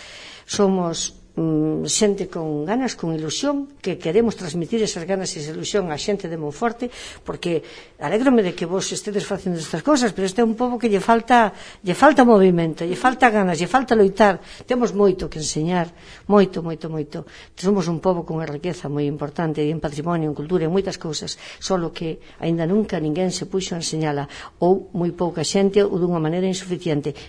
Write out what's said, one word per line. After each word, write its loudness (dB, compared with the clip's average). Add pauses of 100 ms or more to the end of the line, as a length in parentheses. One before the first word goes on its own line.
(460)
Somos, 0 (160)
mm, 0
xente 0
con -4
ganas, -2
con -4
ilusión, -4 (140)
que -4
queremos 2
transmitir -2
esas -6
ganas -4
e -8
esa -8
ilusión -2
á -4
xente -4
de -6
Monforte, -4 (320)
porque -4 (320)
alégrome 2
de -2
que -6
vos -4
estedes -4
facendo -4
estas -6
cousas, 2
pero -2
este -6
é 6
un 0
pobo -2
que -2
lle 2
falta, 4 (300)
lle -2
falta 8
movimento, 6
lle -2
falta 4
ganas, 2
lle 0
falta 2
loitar. 6 (320)
Temos 0
moito 2
que -8
enseñar, -2 (380)
moito, 4
moito, -6
moito. -6 (320)
Somos 0
un -2
pobo 0
con -6
unha -6
riqueza -6
moi -2
importante -2
en -2
patrimonio, -2
en -6
cultura, 0
en -2
moitas -2
cousas, -8 (220)
solo -2
que -8 (180)
aínda 0
nunca 0
ninguén -2
se -8
puxo -4
a -6
enseñala, -2 (320)
ou 4
moi 0
pouca -2
xente, 4
ou 0
dunha 0
maneira 0
insuficiente. -2 (180)